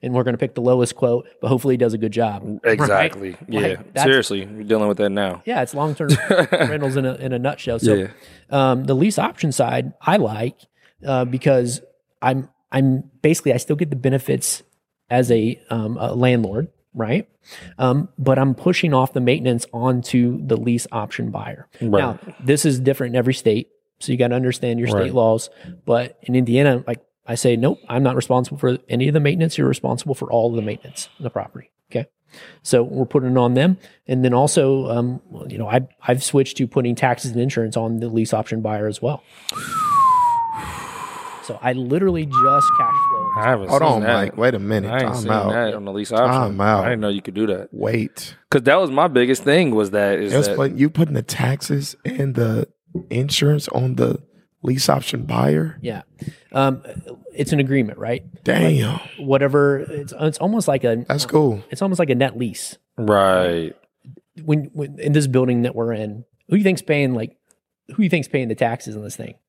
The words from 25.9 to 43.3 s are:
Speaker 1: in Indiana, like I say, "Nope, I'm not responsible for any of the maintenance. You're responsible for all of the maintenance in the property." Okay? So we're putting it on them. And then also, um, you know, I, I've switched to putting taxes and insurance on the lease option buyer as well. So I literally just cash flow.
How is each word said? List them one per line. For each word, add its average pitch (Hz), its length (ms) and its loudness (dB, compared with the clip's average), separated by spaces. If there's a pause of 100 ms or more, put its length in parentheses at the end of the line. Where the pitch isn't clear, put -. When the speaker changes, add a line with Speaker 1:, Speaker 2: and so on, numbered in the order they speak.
Speaker 1:
in 123 140 0
Indiana, 127 500 2
like 120 140 -6 (260)
I 120 80 -6
say, 120 220 2
"Nope, 123 220 0 (100)
I'm 131 160 0
not 127 100 2
responsible 127 440 0
for 127 200 0 (100)
any 123 200 0
of 147 60 0
the 160 60 4
maintenance. 160 380 0
You're 147 80 2
responsible 131 480 -2
for - 160 -8
all 117 200 2
of 117 60 -4
the 110 60 -2
maintenance - 460 -10 (100)
in 143 60 -14
the 120 60 -6
property." - 420 -10 (180)
Okay? - 160 -4 (560)
So 120 220 2
we're 131 220 -2
putting 127 260 0
it 127 40 4
on 123 180 4
them. 165 220 4 (300)
And 127 180 0
then 127 80 4
also, 135 560 2
um, 120 320 -2 (280)
you 113 100 -12
know, 110 100 -6
I, 120 120 4 (260)
I've 127 160 2
switched - 360 0
to 127 100 0
putting 120 260 0
taxes 123 380 -2
and 120 80 -2
insurance 117 360 -2
on 113 220 -2
the 117 100 -6
lease 113 240 0
option 110 280 -2
buyer 107 260 -4
as 107 160 -6
well. - 220 -4 (2250)
So 104 160 -10
I 127 120 -2
literally 156 520 0
just 1077 420 2 (120)
cash 1077 160 0 (160)
flow. 1077 260 -4